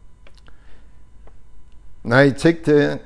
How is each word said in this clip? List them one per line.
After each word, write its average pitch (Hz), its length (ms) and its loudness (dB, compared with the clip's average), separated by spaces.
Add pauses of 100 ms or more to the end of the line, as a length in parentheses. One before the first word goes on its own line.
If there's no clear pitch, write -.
(2000)
Նայեցեք, 139 600 2
թե 147 180 4 (280)